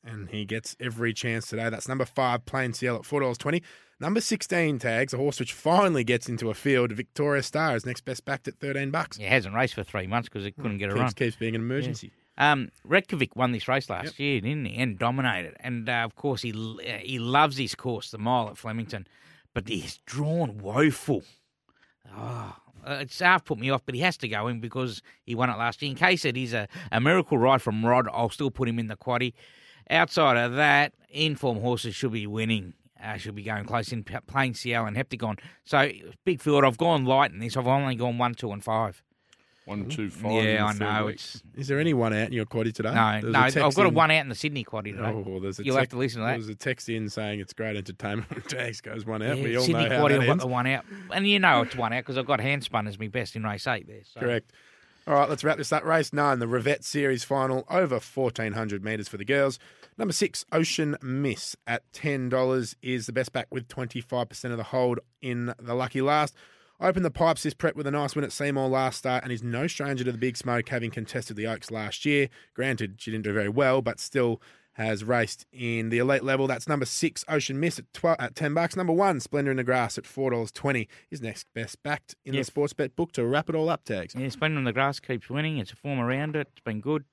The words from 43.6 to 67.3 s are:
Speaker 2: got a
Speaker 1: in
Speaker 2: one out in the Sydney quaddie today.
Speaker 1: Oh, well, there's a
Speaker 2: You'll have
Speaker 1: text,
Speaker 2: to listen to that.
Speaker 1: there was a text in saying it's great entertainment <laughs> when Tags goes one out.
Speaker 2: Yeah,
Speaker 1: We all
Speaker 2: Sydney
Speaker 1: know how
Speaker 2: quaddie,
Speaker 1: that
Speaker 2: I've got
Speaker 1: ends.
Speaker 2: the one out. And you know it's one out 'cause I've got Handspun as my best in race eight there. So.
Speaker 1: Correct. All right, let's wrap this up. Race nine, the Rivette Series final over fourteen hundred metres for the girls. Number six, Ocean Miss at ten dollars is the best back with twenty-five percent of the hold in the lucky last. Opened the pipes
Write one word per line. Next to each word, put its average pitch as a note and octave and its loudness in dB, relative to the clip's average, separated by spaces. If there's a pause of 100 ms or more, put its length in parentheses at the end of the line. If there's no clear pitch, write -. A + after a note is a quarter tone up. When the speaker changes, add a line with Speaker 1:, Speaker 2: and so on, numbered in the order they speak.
Speaker 2:
got G3 6
a - 8
Speaker 1:
in E3 2
Speaker 2:
one D#3+ 8
out D#3 6
in C#3 -6
the A#2+ -4
Sydney C#3+ -4
quaddie G#2 -6
today. F#2+ -6
Speaker 1:
Oh, A2 -4
well, F#2+ -6
there's G2 -6
a G#2 -8
Speaker 2:
You'll C3 2
have C3+ 6
Speaker 1:
text, B2+ -6
Speaker 2:
to B2 -6
listen A#2+ -2
to A2 -2
that. A#2+ 2
Speaker 1:
there C3 -2
was G#2+ -8
a G#2+ -8
text - -6
in A2 -2
saying G#2 -4
it's F#2+ -10
great A2 -4
entertainment G2+ -6
<laughs> - -8
when - -10
Tags A#2+ -6
goes A2 -10
one A2 -4
out. A#2+ 0
Speaker 2:
Yeah, C3+ -2
Speaker 1:
We A#2 0
all B2+ 2
Speaker 2:
Sydney A#2 4
Speaker 1:
know A#2 2
how D3 6
Speaker 2:
quaddie, C#3+ 6
Speaker 1:
that C#3 6
Speaker 2:
I've A#2+ 4
got C3+ 6
Speaker 1:
ends. D3+ 2
Speaker 2:
the C3 -2
one B2 2
out. C3 0 (300)
And G3 2
you G3+ 6
know D#3 8
it's A2+ -4
one A2+ 0
out B2 -4
'cause C3 -4
I've B2+ -2
got C3 2
Handspun A#2 0
as G2 -8
my G#2+ -6
best A2 -6
in A2 -6
race G#2 -4
eight A#2 -2
there. G#2+ -20
So. - -12
Speaker 1:
Correct. A#2+ -2 (540)
All D#3 2
right, C#3+ 6
let's D3 -4
wrap D#3 2
this D3 -4
up. D#3 0
Race D#3+ 2
nine, C#3+ 4
the A#2 0
Rivette B2 0
Series C3+ 0
final C3 0
over D3+ 2
fourteen A#2 -2
hundred G2+ -4
metres G#2+ -4
for - -12
the G2+ -8
girls. C#3 2 (380)
Number G#3 -2
six, - 0
Ocean D#3+ 0
Miss C3+ -2 (100)
at A#2 -6
ten C#3 -2
dollars B2+ 0
is B2+ -4
the B2 -10
best B2 -2
back B2 -4
with B2 -8
twenty-five B2 -4
percent - -8
of A#2 -6
the A#2+ -6
hold B2 0 (220)
in A#2+ -4
the A#2+ -4
lucky B2+ 0
last. D3 2 (460)
Opened F#3 2
the D#3 2
pipes E3 2